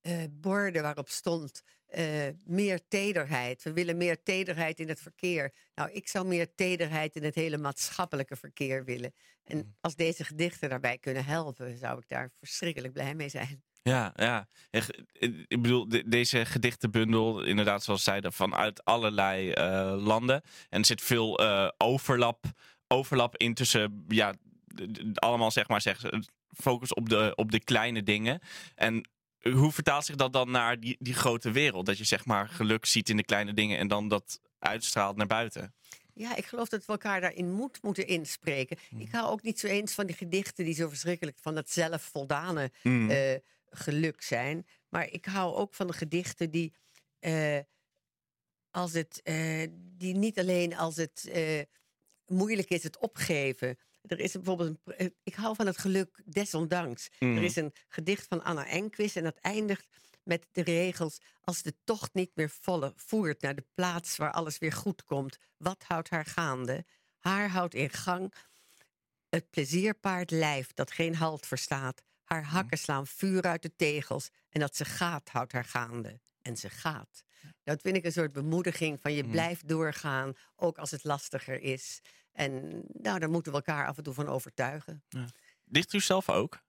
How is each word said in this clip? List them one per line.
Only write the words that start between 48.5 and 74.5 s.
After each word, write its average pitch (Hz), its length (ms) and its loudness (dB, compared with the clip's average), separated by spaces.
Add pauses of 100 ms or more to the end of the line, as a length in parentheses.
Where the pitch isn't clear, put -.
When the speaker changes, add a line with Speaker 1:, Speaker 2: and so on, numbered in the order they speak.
Speaker 1:
als 180 220 -4
het, 160 320 -4
eh, 160 480 -2
die 180 420 -8
niet 208 240 2
alleen 175 380 2
als 165 200 -2
het, - 360 -6
eh, 156 300 0 (640)
moeilijk 196 440 0
is, 170 120 2
het - 160 -10
opgeven. 139 800 -2 (240)
Er 175 180 -6
is 180 120 0
bijvoorbeeld 180 360 -2
een 156 140 -8
pr-, - 80 -18
eh, 185 160 -4 (160)
ik - 120 -10
hou 220 200 -2
van 214 120 0
het 185 120 0
geluk 190 460 0
desondanks. 170 840 -2 (100)
Speaker 2:
Mhm. 123 180 2
Speaker 1:
Er 110 60 2
is 175 140 0
een 151 160 -2 (160)
gedicht 180 380 -4
van 165 180 -4
Anna 156 220 -2
Enquist 208 500 -2
en 170 60 -2
dat 160 160 -2
eindigt 202 480 -2 (360)
met 170 300 -2
de 180 100 -2
regels: 170 560 0 (220)
"Als - 220 -4
de 147 120 -6 (100)
tocht - 300 -4
niet 185 200 0
meer 151 160 0
volle-, 156 460 -2
voert 190 460 0
naar 139 120 -2
de 143 100 -12 (100)
plaats 175 420 -2
waar 151 160 0
alles 156 260 -4
weer 160 140 -2
goed - 320 -4
komt, 139 340 -4 (180)
wat 185 300 -4
houdt 165 240 -2
haar 160 140 -2
gaande? 135 600 -2 (340)
Haar 196 320 0
houdt 180 240 -2
in 135 160 0
gang 185 420 -4 (960)
het 165 220 0
plezierpaard 180 800 0
lijf 151 420 2
dat - 180 -2
geen 165 240 0
halt 160 320 -2
verstaat. 135 560 -4 (220)
Haar 165 180 -2
Speaker 2:
Mhm. 147 80 -8
Speaker 1:
hakken 160 280 0
slaan 139 280 -2
vuur 190 360 0
uit 170 200 0
de 165 140 -10
tegels 147 520 0 (220)